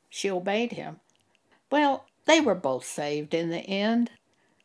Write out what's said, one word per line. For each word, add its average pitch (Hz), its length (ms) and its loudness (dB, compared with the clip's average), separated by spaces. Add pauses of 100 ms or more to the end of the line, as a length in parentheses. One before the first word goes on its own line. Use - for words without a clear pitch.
(100)
She - 200 -6
obeyed 196 420 -2
him. 160 280 -12 (720)
Well, 277 360 2 (180)
they 311 160 6
were 214 160 2
both 131 280 -2
saved 147 480 -4
in 165 180 -2
the 165 100 -4
end. 220 500 0 (540)